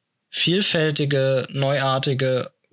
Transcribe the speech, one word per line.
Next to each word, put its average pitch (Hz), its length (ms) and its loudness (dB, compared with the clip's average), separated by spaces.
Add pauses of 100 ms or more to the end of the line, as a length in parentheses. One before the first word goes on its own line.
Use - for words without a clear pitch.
(300)
vielfältige, 147 1200 0
neuartige, 135 1040 0 (200)